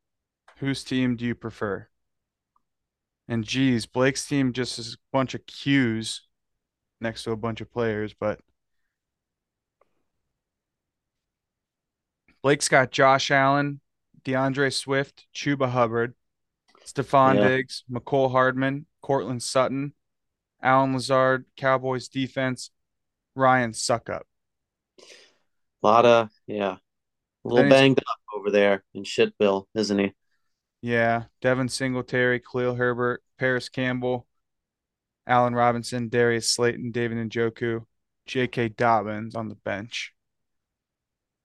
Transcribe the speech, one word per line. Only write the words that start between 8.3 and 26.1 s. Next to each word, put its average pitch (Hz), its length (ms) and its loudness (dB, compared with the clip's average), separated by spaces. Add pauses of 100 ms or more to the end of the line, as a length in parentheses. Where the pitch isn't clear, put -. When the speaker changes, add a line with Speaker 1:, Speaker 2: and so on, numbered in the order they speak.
Speaker 1:
Blake's 143 260 2
got 131 240 4
Josh 135 400 4
Allen, 143 480 2 (440)
DeAndre 135 480 0
Swift, - 600 -4
Chuba 135 360 -2
Hubbard, 120 440 0 (720)
Stephon 131 500 2
Speaker 2:
Yeah. 131 140 4
Speaker 1:
Diggs, 131 420 -2
Mecole 131 400 0
Hardman, 131 560 0 (160)
Cortland 127 400 -2
Sutton, 135 520 -2 (680)
Allen 131 320 2
Lazard, 131 520 0 (100)
Cowboys 131 520 -2
defense, 131 600 -6 (640)
Ryan 127 380 4
Suckup. 107 500 -4 (760)
Speaker 2:
A - 60 -20 (760)
lot 113 240 6
of, 117 240 6 (160)